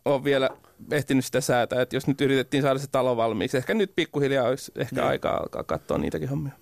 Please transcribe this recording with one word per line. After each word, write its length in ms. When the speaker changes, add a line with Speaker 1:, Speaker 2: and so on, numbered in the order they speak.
Speaker 1:
oo 200
vielä 260
ehtinyt 340
sitä 160
säätää. 420
Et 100
jos 140
nyt 140
yritettiin 420
saada 160
se 140
talo 240
valmiiksi, 400
ehkä 180
nyt 220
pikkuhiljaa 520
olisi 280
ehkä 240
Speaker 2:
Niin. 80
Speaker 1:
aikaa 320
alkaa 240
kattoo 340
niitäkin 300
hommia. 340